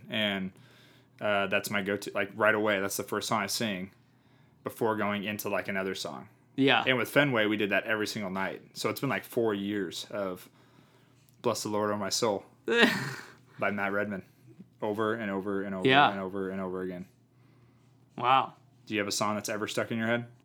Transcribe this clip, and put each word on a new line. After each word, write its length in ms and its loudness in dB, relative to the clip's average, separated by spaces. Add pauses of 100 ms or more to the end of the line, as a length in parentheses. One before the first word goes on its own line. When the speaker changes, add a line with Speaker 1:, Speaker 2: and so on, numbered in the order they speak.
Speaker 1:
and, 420 -2 (720)
uh, 260 2
that's 220 0
my 120 0
go-to, 320 -2
like, 220 -2
right 180 6
away, 280 2
that's 160 -2
the 60 -4
first 260 -4
song 120 0
I 60 -2
sing. 440 -4 (720)
Before 340 0
going 260 0
into, 260 -4
like, 180 -2
another 280 -2
song. 320 -10 (280)
Speaker 2:
Yeah. 300 6
Speaker 1:
And 120 4
with 120 -2
Fenway, 360 4
we 120 2
did 120 2
that 160 2
every 220 0
single 240 -4
night. 300 -4 (120)
So 160 -2
it's 100 -4
been, 100 -2
like, 140 -2
four 300 0
years 560 -4
of 400 -6 (920)
Bless 220 0
the 60 -4
Lord, 220 2
O 60 0
My 120 -2
Soul 340 0 (580)
Speaker 2:
<laughs> 580 -12
Speaker 1:
by 120 0
Matt 220 -2
Redman 300 -2 (580)
over 320 0
and 180 -4
over 320 -2
and 120 -6
over 120 0
Speaker 2:
Yeah. 240 6
Speaker 1:
and 80 -6
over 300 -4
and 100 -6
over 220 -4
again. 240 -8 (1120)
Speaker 2:
Wow. 360 4 (320)
Speaker 1:
Do 80 -8
you 60 2
have 80 0
a 40 -4
song 240 0
that's 140 -4
ever 180 -4
stuck 240 -4
in 60 -2
your 100 0
head? 180 2 (200)